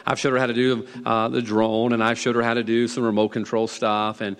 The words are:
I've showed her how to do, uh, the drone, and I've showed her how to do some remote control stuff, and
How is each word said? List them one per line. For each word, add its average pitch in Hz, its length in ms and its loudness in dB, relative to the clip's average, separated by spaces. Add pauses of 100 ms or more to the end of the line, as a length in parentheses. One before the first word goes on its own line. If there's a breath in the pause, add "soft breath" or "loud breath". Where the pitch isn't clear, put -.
I've 127 140 0
showed 143 100 0
her 127 80 2
how 127 80 2
to 120 80 -2
do, 123 320 0 (180 loud breath)
uh, 113 240 0
the 127 140 -2
drone, 110 500 2
and 117 100 2
I've 117 160 2
showed 120 180 -2
her 117 60 2
how 117 120 0
to 120 80 0
do 113 240 2
some 120 160 -4
remote 110 260 2
control 110 380 -2
stuff, 107 540 -2
and 101 200 -6